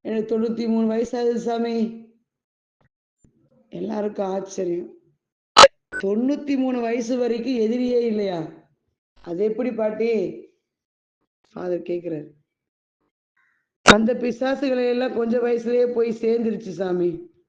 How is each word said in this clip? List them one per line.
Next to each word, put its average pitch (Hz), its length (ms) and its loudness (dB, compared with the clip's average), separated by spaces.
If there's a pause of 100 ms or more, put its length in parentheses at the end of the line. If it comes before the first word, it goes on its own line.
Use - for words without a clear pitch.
"எனக்கு 220 380 0
தொண்ணூத்தி 226 300 0
மூணு 226 240 4
வயசாகுது 240 420 2
சாமி." 233 640 0 (1700)
எல்லாருக்கும் 208 580 -4
ஆச்சரியம். 190 720 -4 (1040)
"தொண்ணூத்தி 269 540 -4
மூணு 254 240 -4
வயசு 233 380 -4
வரைக்கும் 240 360 -4
எதிரியே 247 440 0
இல்லையா? 208 540 -2 (720)
அது 170 220 -4
எப்படி 233 280 0
பாட்டி?" 214 680 0 (1120)
ஃபாதர் 175 300 -2
கேக்குறாரு. 165 480 -4 (1500)
"அந்த 220 320 8
பிசாசுகளை 254 720 0
எல்லாம் 247 260 0
கொஞ்சம் 233 280 2
வயசுலயே 240 500 2
போய் 233 180 2
சேர்ந்துருச்சு 220 580 0
சாமி." 175 640 0 (180)